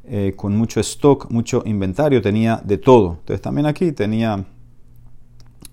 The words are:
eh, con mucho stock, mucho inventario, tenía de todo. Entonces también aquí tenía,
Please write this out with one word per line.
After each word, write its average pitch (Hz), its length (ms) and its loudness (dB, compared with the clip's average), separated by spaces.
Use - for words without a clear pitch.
eh, 98 300 -2
con 101 180 -2
mucho 113 260 0
stock, - 500 2
mucho 117 340 0
inventario, 110 560 0
tenía 110 420 0
de 101 140 0
todo. 98 440 4
Entonces 98 200 -6
también 135 260 -2
aquí 151 260 -2
tenía, 107 520 -2